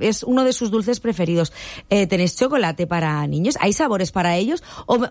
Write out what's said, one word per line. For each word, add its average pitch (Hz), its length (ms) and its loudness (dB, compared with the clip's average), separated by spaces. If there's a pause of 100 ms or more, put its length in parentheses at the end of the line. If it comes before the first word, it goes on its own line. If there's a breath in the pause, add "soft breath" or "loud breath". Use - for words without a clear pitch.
es 214 220 0
uno 254 180 2
de 254 100 4
sus 233 200 -2
dulces 226 260 0
preferidos. 170 540 0 (360 loud breath)
Eh, 196 200 4
¿tenéis 180 260 0
chocolate 202 540 0
para 156 400 0
niños? 165 320 0
¿Hay 208 120 2
sabores 208 380 0
para 175 260 0
ellos? 240 280 -2 (220 loud breath)
O, 240 120 2 (120)